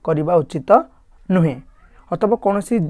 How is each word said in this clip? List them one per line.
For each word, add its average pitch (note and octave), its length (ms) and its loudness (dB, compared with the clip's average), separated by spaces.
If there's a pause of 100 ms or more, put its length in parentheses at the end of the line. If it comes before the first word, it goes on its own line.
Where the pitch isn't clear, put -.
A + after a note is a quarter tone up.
କରିବା D#3+ 320 -2
ଉଚିତ D3+ 340 -4 (600)
ନୁହେଁ। E3 260 2 (540)
ଅଥବା G3+ 260 0
କୌଣସି, G3+ 400 -2 (140)